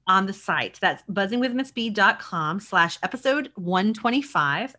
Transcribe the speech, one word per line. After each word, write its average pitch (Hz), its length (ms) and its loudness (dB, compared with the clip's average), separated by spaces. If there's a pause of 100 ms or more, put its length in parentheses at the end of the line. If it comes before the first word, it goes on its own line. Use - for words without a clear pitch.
on 190 200 4
the 196 60 -4
site. 147 480 -4
That's 165 280 0
buzzing 202 320 -2
with 254 120 0
miss 262 180 -4
B 226 200 -4
dot 208 280 4
com 170 420 -4
slash 170 420 0
episode 262 520 -2
one 185 400 0
twenty-five, 214 840 -2